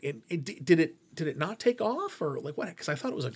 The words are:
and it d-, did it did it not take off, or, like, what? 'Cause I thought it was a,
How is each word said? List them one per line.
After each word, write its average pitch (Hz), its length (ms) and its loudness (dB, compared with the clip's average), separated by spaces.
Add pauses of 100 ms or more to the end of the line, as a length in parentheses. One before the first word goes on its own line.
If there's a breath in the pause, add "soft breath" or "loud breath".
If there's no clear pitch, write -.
and 143 240 -6
it 165 160 -4
d-, - 180 -10
did 160 160 8
it 156 160 4 (200)
did 160 140 -4
it - 80 -2
not 170 220 -2
take 247 220 2
off, 277 420 -2
or, 143 180 -2
like, 143 160 -6
what? 180 200 -6
'Cause - 120 -8
I 151 60 0
thought 247 180 -4
it - 40 -6
was 135 100 -2
a, 120 100 -6